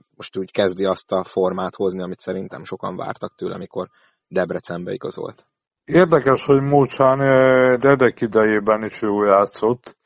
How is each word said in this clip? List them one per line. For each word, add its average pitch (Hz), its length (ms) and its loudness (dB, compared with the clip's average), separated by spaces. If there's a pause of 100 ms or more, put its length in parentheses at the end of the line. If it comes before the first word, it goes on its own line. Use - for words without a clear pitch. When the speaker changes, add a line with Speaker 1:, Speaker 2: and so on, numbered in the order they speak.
(160)
Speaker 1:
most - 220 -12
úgy 95 120 -8
kezdi 95 340 -2
azt 95 280 -4
a 92 120 -2
formát 95 500 -4
hozni, 92 280 -4
amit 90 160 -10
szerintem 95 460 -10
sokan 95 320 -10
vártak 98 380 -10
tőle, 92 200 -10
amikor 92 320 -10 (420)
Debrecenbe 90 640 -6
igazolt. - 540 -12 (380)
Speaker 2:
Érdekes, 151 600 2
hogy 139 180 4
Mócsán, 139 580 2
ö, 131 560 4
Dedek 131 440 2
idejében 107 640 2
is - 160 -10
jól 104 260 0
játszott. 104 800 0